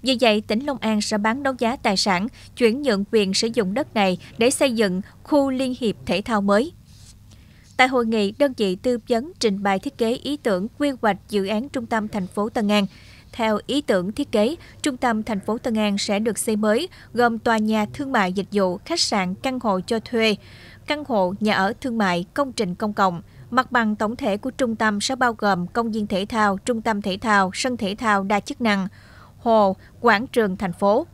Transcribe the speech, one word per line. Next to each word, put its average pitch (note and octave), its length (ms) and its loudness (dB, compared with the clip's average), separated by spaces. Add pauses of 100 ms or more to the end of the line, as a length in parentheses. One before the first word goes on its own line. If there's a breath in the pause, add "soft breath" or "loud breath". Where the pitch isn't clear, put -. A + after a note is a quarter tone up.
Vì B3 180 0
vậy, A3 200 4
tỉnh A3+ 260 -4
Long C4+ 120 -4
An G#3+ 220 0
sẽ G#3+ 180 -2
bán A3+ 240 -2
đấu C4+ 160 -2
giá A#3+ 180 0
tài G#3 200 0
sản, F#3 300 0 (300 loud breath)
chuyển A#3+ 260 2
nhượng G3+ 300 2
quyền G3+ 220 2
sử A3+ 200 0
dụng G3 200 0
đất D4 200 -4
này F#3+ 240 2 (200 loud breath)
để A#3 120 4
xây C#4 220 2
dựng G3+ 280 0 (220 loud breath)
khu C#4 280 2
liên B3+ 300 -2
hiệp A3 160 0 (100)
thể G#3 180 0
thao A3 160 0
mới. G3+ 320 2 (1040 loud breath)
Tại B3+ 120 6
hội B3 180 0
nghị, G#3+ 320 0
đơn C#4 180 2
vị F#3+ 200 0
tư B3 220 -2 (100)
vấn B3+ 320 -2
trình G3+ 220 0
bày G3 160 0
thiết C#4 200 -8
kế A3+ 120 0
ý C4+ 260 -4
tưởng G3+ 300 -2 (120)
quy C#4+ 120 0 (120)
hoạch G#3+ 140 2 (120)
dự G3 180 -2
án A3 220 -4
trung A#3 180 -6
tâm G#3+ 220 -2
thành G3 180 -4
phố G#3 220 -4
Tân G#3+ 200 -2
An. G#3 180 2 (480 loud breath)
Theo A3 320 0
ý C4+ 140 0
tưởng G3 320 0
thiết C#4+ 200 -6
kế, A#3 240 2 (260 loud breath)
trung C4+ 140 -4
tâm A3 260 0
thành G#3+ 180 -4
phố G#3+ 180 -4
Tân A#3 160 -4
An G#3 240 0
sẽ G#3 200 -2
được A3 200 -2
xây A3 180 -2
mới, G#3+ 320 2 (240 loud breath)
gồm A#3 260 2
tòa A3+ 200 2
nhà G#3+ 340 0
thương C4+ 200 -6
mại F#3+ 200 2
dịch F#3+ 200 -4
vụ, F#3+ 320 0
khách E4+ 160 -4
sạn, F#3+ 340 0
căn C4 260 -4
hộ F#3+ 200 0
cho A3 200 -2
thuê, A3 360 0 (500 loud breath)
căn D4 220 -4
hộ, G3 320 2
nhà G#3+ 140 2
ở F#3+ 260 2
thương A3+ 180 -4
mại, F3+ 360 0
công C#4 180 -2
trình F#3 220 -2
công G#3+ 180 -4
cộng. F#3 300 0 (280 loud breath)
Mặt B3+ 220 0
bằng A3 240 2
tổng A3 200 -2
thể - 200 -2
của C4 140 -6
trung A3+ 260 -2
tâm G#3+ 240 0
sẽ - 160 -4
bao A#3+ 220 2
gồm F#3 280 0
công A#3 260 -2
viên G#3+ 140 -2
thể G3+ 220 -2
thao, G#3 300 0
trung A3+ 240 -2
tâm G#3 200 -2
thể F#3+ 180 -4
thao, G3+ 340 2
sân B3+ 220 -2
thể G#3 220 -4
thao G3+ 260 2
đa G3+ 160 2
chức - 200 -10
năng, G3+ 280 0 (500 loud breath)
hồ, G#3+ 380 4 (240 loud breath)
quảng A3+ 260 4
trường G3+ 300 0
thành F#3 160 -4
phố. G#3 420 2